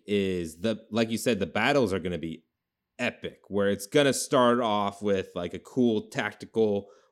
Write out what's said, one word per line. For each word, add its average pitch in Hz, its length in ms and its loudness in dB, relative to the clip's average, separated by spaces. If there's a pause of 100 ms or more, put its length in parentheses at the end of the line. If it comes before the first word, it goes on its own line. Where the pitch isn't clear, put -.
is 90 540 -2
the, 110 300 -4
like 110 200 0
you 113 80 -4
said, 113 200 0
the 95 80 -2
battles 113 460 0
are 98 80 -2
gonna 87 180 -6
be 80 240 -8 (560)
epic, - 500 -6
where 98 200 0
it's 101 180 -2
gonna 143 260 4
start 123 480 2
off 104 420 -2
with, 98 340 0
like, 87 180 -6
a 90 60 -8
cool 117 480 0
tactical, 107 800 -2 (240)